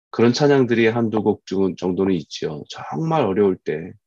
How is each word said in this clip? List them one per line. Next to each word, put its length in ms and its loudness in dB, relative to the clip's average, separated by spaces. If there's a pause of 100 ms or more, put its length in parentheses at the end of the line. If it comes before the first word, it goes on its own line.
(100)
그런 220 4
찬양들이 540 4
한두 380 0
곡 220 0
중-, 280 -2
정도는 400 -2
있지요. 540 -8
정말 560 -4
어려울 320 2
때 360 -8 (140)